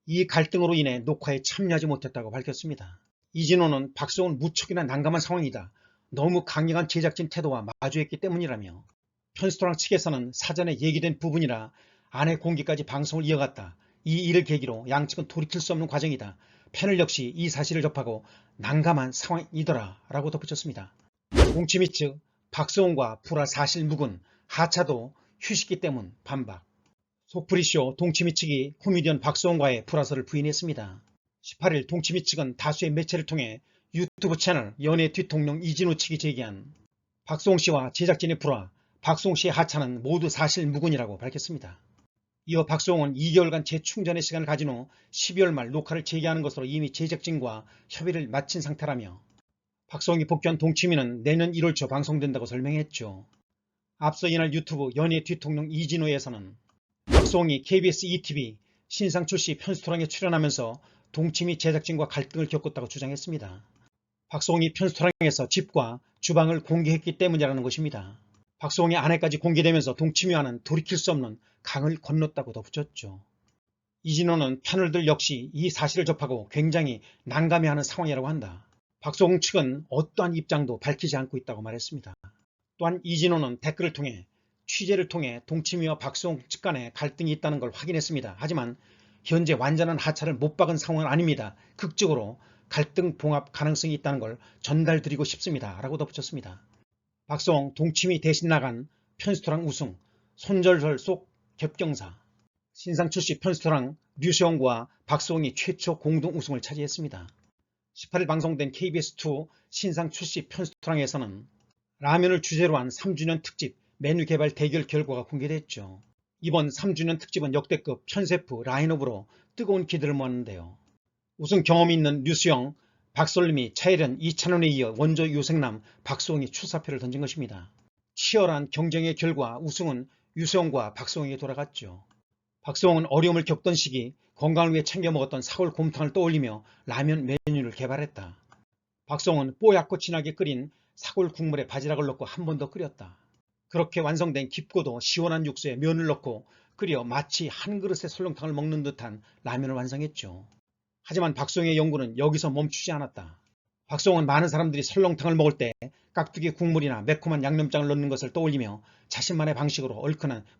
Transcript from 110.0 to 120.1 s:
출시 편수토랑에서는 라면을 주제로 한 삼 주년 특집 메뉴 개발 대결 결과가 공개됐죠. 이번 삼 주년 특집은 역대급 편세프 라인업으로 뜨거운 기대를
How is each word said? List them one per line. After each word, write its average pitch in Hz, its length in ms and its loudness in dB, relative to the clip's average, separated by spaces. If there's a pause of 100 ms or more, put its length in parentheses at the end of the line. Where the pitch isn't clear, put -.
출시 160 380 -8
편수토랑에서는 135 1000 -4 (540)
라면을 175 420 4
주제로 160 340 2
한 127 140 -2
삼 185 260 -4
주년 160 260 0
특집 - 340 -10 (220)
메뉴 156 260 2
개발 151 260 2
대결 151 360 0
결과가 135 380 -2
공개됐죠. 135 800 -6 (380)
이번 156 300 2
삼 185 240 -2
주년 165 240 -2
특집은 147 360 -4
역대급 147 520 -2
편세프 175 580 -2
라인업으로 135 640 0 (300)
뜨거운 190 300 0
기대를 147 280 0